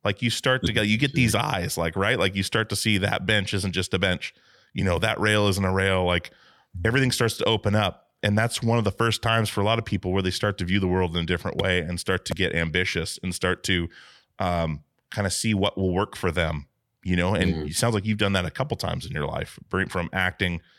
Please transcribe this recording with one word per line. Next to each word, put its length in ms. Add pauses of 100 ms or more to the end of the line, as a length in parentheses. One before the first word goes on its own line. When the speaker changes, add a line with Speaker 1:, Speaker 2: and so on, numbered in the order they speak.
Speaker 1:
Like, 200
you 80
start 340
to 80
get, 140
you 100
get 160
these 220
eyes, 420
like, 200
right? 220
Like, 160
you 80
start 280
to 60
see 220
that 280
bench 260
isn't 200
just 200
a 60
bench, 340 (400)
you 120
know, 160
that 200
rail 280
isn't 160
a 80
rail. 340
Like, 240 (560)
everything 260
starts 260
to 60
open 300
up. 320 (160)
And 140
that's 260
one 140
of 80
the 80
first 300
times 260
for 140
a 20
lot 140
of 80
people 260
where 100
they 80
start 280
to 80
view 120
the 80
world 300
in 60
a 40
different 300
way 240
and 180
start 280
to 80
get 200
ambitious 680
and 120
start 300
to, 240 (500)
um, 460 (260)
kinda 200
see 240
what 240
will 160
work 200
for 160
them, 360 (360)
you 140
know? 180
And 200
Speaker 2:
Mm-hmm. 140
Speaker 1:
it 80
sounds 180
like 100
you've 140
done 160
that 100
a 60
couple 260
times 300
in 60
your 140
life, 320 (120)
bring, 180
from 240
acting 480 (180)